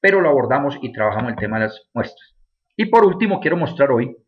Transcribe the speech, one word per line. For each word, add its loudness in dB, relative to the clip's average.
Pero 4
lo 2
abordamos 0
y -8
trabajamos -2
el -8
tema -4
de 0
las -12
muestras. -8
Y -2
por 6
último, 0
quiero -2
mostrar 0
hoy -2